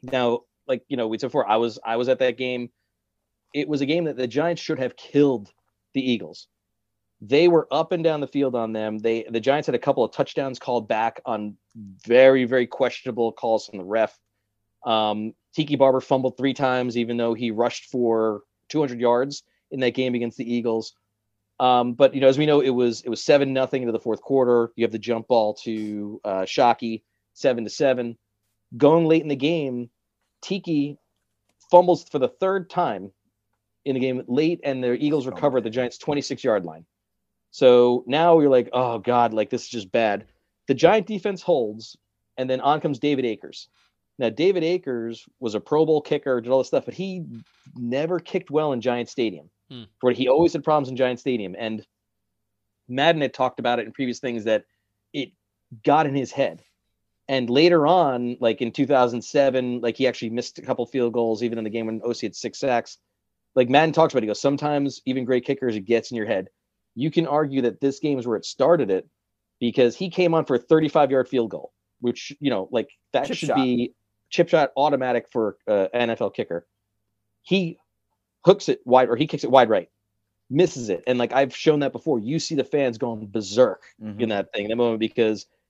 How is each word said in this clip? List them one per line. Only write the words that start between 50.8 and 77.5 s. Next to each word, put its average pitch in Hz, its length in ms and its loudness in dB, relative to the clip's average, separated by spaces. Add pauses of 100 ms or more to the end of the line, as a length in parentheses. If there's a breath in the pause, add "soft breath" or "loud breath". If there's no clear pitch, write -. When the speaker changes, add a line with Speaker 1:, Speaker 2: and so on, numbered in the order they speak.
Speaker 1:
in 131 60 -10
Giant 127 240 0
Stadium, 104 380 -4
and 110 260 -8 (1040)
Madden 147 360 2
had 131 100 -2
talked 127 260 -2
about 120 200 0
it 107 80 -6
in 110 60 -18
previous 123 260 -6
things 117 240 -6
that 110 220 0 (460)
it 139 200 -8 (520)
got 151 220 4
in 135 80 -4
his 135 180 -4
head. 117 300 -4 (680)
And 131 220 -2
later 156 380 4
on, 131 520 2
like, 113 220 0
in 117 100 -4
two 143 140 0
thousand 123 380 2
seven, 127 580 0
like, 113 160 -2
he 135 100 2
actually 117 220 -4
missed 117 300 -8
a - 40 -20
couple 123 220 -4
field 120 280 -2
goals, 113 280 -2
even 117 160 -4
in 113 60 -6
the 107 80 -4
game 113 160 -4
when 110 160 -8
O 120 100 -4
C 113 140 -8
had - 80 -10
six - 240 -10
sacks. 123 400 -4 (560)
Like, 127 140 4
Madden 151 220 4
talks 160 220 2
about 135 60 2
it, 110 60 -4
he - 20 -4
goes, 104 140 -4
"Sometimes 143 640 -2
even 127 200 -4
great 123 200 0
kickers, 131 300 -2
it 104 60 -4
gets 113 300 0
in 120 60 -6
your 107 100 -4
head." 98 220 -2 (460)
You 147 160 -2
can 165 160 0
argue 143 340 0
that 117 180 -2
this 139 200 -2
game 147 180 -2
is 117 80 -6
where 120 100 -2
it 95 100 -6
started 139 440 2
it, 92 180 0 (520)
because 120 360 2
he 185 140 -6
came 175 240 2
on 160 120 2
for 139 100 0
a 120 40 2
thirty-five 156 520 2
yard 131 180 0
field 117 220 -2
goal, 76 200 -14 (300)
which, 120 380 -6
you 143 100 -2
know, 98 220 -4
like, 113 180 -2 (240)
that 131 140 0
Speaker 2:
Chip - 100 -6
Speaker 1:
should 156 120 -6
Speaker 2:
shot. - 80 2
Speaker 1:
be 123 360 0 (380)
chip 175 180 2
shot 156 260 2
automatic 127 540 0
for, 110 280 -4 (100)
uh, 101 260 2
an 120 80 0
N 117 80 0
F 113 120 -4
L 123 100 -2
kicker. 85 340 -6 (760)
He 175 340 -2 (640)